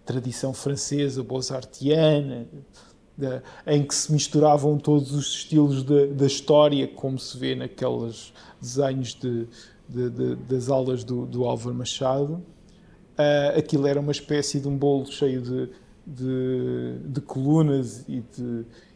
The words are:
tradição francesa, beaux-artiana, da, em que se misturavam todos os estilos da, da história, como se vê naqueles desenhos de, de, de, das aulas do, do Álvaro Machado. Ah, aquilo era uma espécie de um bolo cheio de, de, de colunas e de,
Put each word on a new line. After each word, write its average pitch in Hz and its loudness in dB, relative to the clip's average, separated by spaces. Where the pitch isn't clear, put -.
tradição 127 -6
francesa, 139 -4
beaux-artiana, 135 0
da, 127 -4
em 147 4
que 143 -4
se - -2
misturavam 147 4
todos 139 2
os 143 -2
estilos 143 2
da, 143 6
da 139 0
história, 147 4
como 135 -6
se - -12
vê 131 -2
naqueles 123 -6
desenhos 131 -2
de, 117 -4
de, 123 -4
de, 123 -2
das 127 -4
aulas 131 0
do, 123 -6
do 123 -4
Álvaro 120 -4
Machado. 139 -2
Ah, 147 4
aquilo 147 2
era 139 2
uma 143 -2
espécie 147 -2
de 139 -4
um 143 -2
bolo 139 2
cheio 135 0
de, 127 -4
de, 127 -4
de 135 -6
colunas 135 2
e 127 -6
de, 120 -6